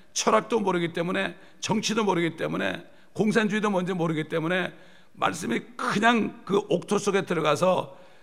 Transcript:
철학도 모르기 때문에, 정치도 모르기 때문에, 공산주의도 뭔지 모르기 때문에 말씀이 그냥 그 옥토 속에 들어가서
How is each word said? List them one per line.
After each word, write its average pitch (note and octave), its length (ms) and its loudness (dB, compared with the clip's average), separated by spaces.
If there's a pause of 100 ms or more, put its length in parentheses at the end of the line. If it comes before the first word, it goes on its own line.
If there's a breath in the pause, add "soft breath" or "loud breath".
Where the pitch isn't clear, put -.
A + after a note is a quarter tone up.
(120)
철학도 A3 460 2
모르기 F3 340 0
때문에, F3+ 460 -2 (220 loud breath)
정치도 G#3+ 420 0
모르기 E3+ 340 0
때문에, E3+ 480 -4 (280 soft breath)
공산주의도 G#3+ 580 2
뭔지 F#3 220 0
모르기 D#3+ 360 -2
때문에 F3 460 -2 (380 loud breath)
말씀이 B2 480 -2 (160)
그냥 A3+ 680 2
그 F#3+ 140 0 (100)
옥토 G3+ 300 0
속에 G3 280 0
들어가서 D#3+ 720 2 (260 loud breath)